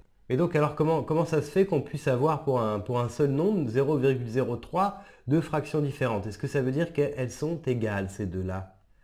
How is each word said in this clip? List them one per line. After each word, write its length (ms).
Et 60
donc, 200
alors, 200
comment, 280
comment 220
ça 160
se 80
fait 160
qu'on 160
puisse 260
avoir 360
pour 160
un, 200
pour 200
un 80
seul 240
nombre 380
zéro 280
virgule 300
zéro 280
trois 480
deux 140
fractions 400
différentes ? 440
Est-ce 120
que 100
ça 140
veut 100
dire 220
qu'elles 380
sont 320
égales, 460
ces 160
deux-là ? 500